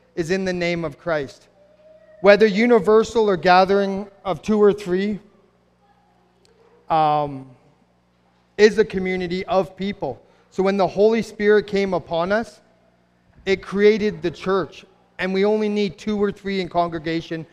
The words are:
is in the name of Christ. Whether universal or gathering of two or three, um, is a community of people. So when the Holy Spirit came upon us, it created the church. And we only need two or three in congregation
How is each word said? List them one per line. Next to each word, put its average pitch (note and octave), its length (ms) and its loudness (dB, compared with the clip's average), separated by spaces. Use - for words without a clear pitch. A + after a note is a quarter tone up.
is E3 140 -6
in F#3+ 160 -2
the F#3 80 -4
name E3+ 320 -4
of C#3+ 140 -10
Christ. D3+ 480 -6
Whether G3+ 240 8
universal A3 840 2
or F#3 80 0
gathering F#3+ 720 2
of E3+ 180 -6
two G#3+ 200 0
or G3+ 100 6
three, G3 480 -4
um, D3 600 -2
is G#3+ 200 4
a G#3+ 80 2
community F#3 600 -6
of F3+ 300 -2
people. F3+ 460 -8
So - 140 -6
when G3 140 0
the F#3 100 2
Holy A3 340 2
Spirit G#3 460 0
came G3 260 -2
upon E3+ 380 -4
us, A3 300 -4
it F#3+ 160 -2
created G3+ 600 2
the E3+ 100 -4
church. F#3 540 -6
And F#3 140 -4
we G3 120 2
only G#3+ 220 0
need G#3 300 -4
two G#3 240 -4
or G3+ 100 0
three G3 300 -6
in F3 80 -8
congregation E3 840 -4